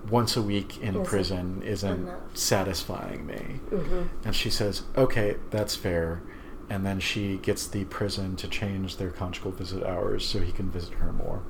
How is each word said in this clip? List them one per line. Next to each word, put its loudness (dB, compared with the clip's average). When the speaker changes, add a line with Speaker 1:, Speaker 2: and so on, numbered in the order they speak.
Speaker 1:
Once 4
a 4
week 0
in -2
Speaker 2:
Isn't 2
Speaker 1:
prison 0
isn't 0
Speaker 2:
enough. -6
Speaker 1:
satisfying 0
me." -6
Speaker 2:
Mm-hmm. 2
Speaker 1:
And 2
she 2
says, 2
"Okay, 6
that's 0
fair." 0
And -2
then 0
she 0
gets 0
the -2
prison -2
to -6
change -2
their -2
conjugal -4
visit -4
hours 0
so 0
he 4
can 2
visit -4
her 4
more. 2